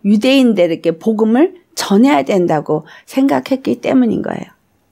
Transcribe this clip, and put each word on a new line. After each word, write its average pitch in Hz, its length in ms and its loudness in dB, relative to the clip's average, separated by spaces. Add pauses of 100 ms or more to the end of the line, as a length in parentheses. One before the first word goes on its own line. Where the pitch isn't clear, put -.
유대인들에게 208 920 2
복음을 226 580 0 (180)
전해야 269 480 2
된다고 160 640 -2 (200)
생각했기 262 760 -4
때문인 240 420 0
거예요. 50 220 -8 (480)